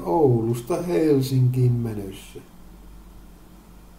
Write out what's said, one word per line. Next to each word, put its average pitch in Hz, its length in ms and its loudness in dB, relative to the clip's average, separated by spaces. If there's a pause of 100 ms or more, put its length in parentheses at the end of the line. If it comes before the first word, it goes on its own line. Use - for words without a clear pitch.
Oulusta 131 760 0
Helsinkiin 131 920 2
menossa. 107 680 -8 (1600)